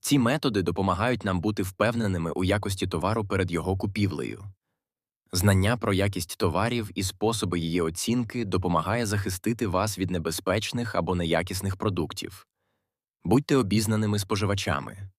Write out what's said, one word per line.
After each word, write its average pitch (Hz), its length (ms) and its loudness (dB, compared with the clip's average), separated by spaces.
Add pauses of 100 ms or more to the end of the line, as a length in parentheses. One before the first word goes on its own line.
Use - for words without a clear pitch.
Ці - 180 2
методи 120 440 2
допомагають 98 640 0
нам 92 160 0
бути 107 220 0
впевненими 98 680 0
у 92 140 -2
якості 98 420 0
товару 95 380 0
перед 95 260 0
його 87 260 0
купівлею. 95 680 -2 (880)
Знання 98 440 4
про 104 160 -2
якість 95 460 -2
товарів 104 560 0
і 101 80 -2
способи 98 560 -2
її 82 220 0
оцінки 113 640 -2
допомагає 92 640 0
захистити 104 600 -2
вас 98 320 0
від 92 120 0
небезпечних 92 840 -2
або 90 200 0
неякісних 90 640 0
продуктів. - 680 -4 (800)
Будьте 135 320 4
обізнаними 107 600 2
споживачами. 98 1000 -2